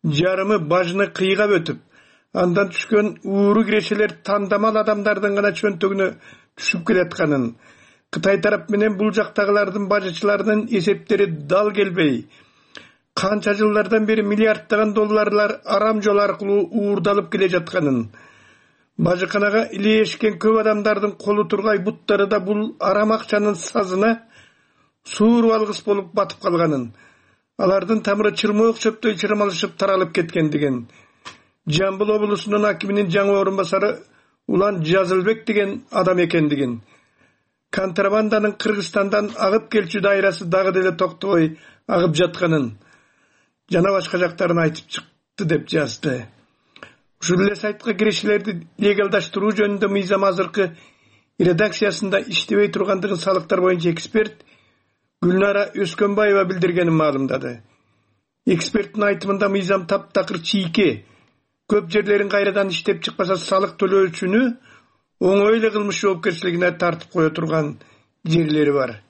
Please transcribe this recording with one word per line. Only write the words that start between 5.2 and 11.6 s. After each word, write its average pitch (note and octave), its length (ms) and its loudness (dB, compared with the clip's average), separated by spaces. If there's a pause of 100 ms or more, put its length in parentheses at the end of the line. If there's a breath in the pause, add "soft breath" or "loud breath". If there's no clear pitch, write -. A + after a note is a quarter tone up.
гана G3+ 160 2
чөнтөгүнө G3 600 -2 (440 loud breath)
түшүп - 320 -4
келатканын, D3+ 680 0 (540 soft breath)
Кытай F#3 300 0
тарап G#3 320 -2
менен G#3 260 0
бул G#3+ 140 0
жактагылардын G3+ 800 0
бажычыларынын G3+ 800 0
эсептери G3+ 560 0
дал E3+ 440 0